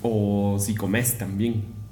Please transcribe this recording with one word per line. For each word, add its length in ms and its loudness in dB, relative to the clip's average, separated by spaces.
O 560 2
si 160 0
comes 440 0
también. 460 -2